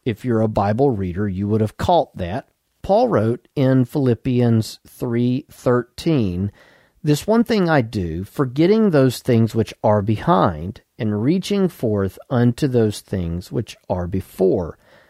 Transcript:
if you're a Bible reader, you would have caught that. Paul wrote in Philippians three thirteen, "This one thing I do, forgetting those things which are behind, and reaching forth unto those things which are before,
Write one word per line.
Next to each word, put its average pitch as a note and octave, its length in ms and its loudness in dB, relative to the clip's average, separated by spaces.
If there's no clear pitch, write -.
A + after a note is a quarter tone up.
if A2 180 -4
you're A2+ 180 0
a A2 60 2
Bible G#2+ 440 0
reader, G2 360 -4
you G2 200 -4
would G#2+ 140 0
have G#2+ 160 -2
caught E3 400 0
that. F3 300 -8
Paul A3+ 260 2
wrote A#2+ 480 0
in C3 300 2
Philippians A#2+ 1000 0
three B2 640 -4
thirteen, A#2+ 1040 -2
"This D3 240 -2
one A3+ 200 2
thing G3 240 0
I D3+ 100 4
do, G2 460 -4
forgetting E3 640 2
those C3+ 300 2
things A2+ 360 2
which A2 260 -2
are G#2+ 200 2
behind, G#2+ 800 -2
and G#2+ 260 -2
reaching F#3 460 0
forth G2+ 500 -4
unto A#2+ 380 2
those A#2 320 0
things F2 540 -6
which A#2 240 -6
are F2+ 180 -4
before, F#2+ 720 -2